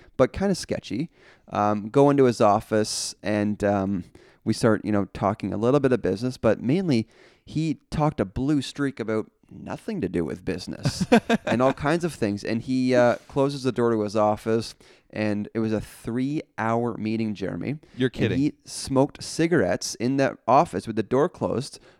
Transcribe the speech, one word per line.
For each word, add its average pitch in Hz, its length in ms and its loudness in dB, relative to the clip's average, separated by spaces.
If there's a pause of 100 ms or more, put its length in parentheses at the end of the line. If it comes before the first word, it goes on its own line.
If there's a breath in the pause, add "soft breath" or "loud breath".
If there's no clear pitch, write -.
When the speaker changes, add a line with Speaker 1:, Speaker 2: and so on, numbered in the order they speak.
(160 soft breath)
Speaker 1:
but 127 160 4
kinda 196 240 0
sketchy. - 540 -6 (400 soft breath)
Um, 104 400 -2
go 139 200 6
into 139 160 6
his 120 140 2
office, 107 760 2 (100)
and, 104 400 0
um, 98 420 0 (380 loud breath)
we 113 100 0
start, 110 320 2
you 104 60 -2
know, 101 140 2
talking 98 480 -2
a 98 40 -4
little 127 220 2
bit 131 120 2
of 110 100 0
business, 110 360 -4
but 110 240 2
mainly 139 460 0 (380 soft breath)
he 156 340 -4 (100)
talked 151 300 -2
a 107 60 0
blue 135 360 -2
streak 135 380 -6
about 110 300 -4 (200)
nothing 147 520 -10
to 90 80 -2
do 85 140 -2
with 87 220 -8
business - 580 -6 (220)
Speaker 2:
<laughs> - 200 -2
Speaker 1:
and - 160 0
all 135 120 4
kinds 160 300 0
of 165 100 -4
things. 101 300 -4
And 113 180 -2
he, 127 340 0
uh, 120 200 6 (120)
closes 139 360 -2
the 131 80 0
door 117 200 2
to 110 100 0
his 104 140 -4
office, 110 600 0 (340 soft breath)
and 104 460 -2
it 113 40 0
was 110 140 0
a 104 80 0
three-hour 120 1160 -4
meeting, 110 360 -2
Jeremy. 98 440 -6 (200)
Speaker 2:
You're 127 100 0
Speaker 1:
And - 60 -2
Speaker 2:
kidding. 117 240 0
Speaker 1:
he 143 160 0 (120)
smoked - 580 -2
cigarettes 147 720 0
in 127 220 -2
that 135 200 0 (100)
office 131 380 2
with 113 100 -6
the 107 80 -2
door 135 260 2
closed, 101 500 -6 (200 soft breath)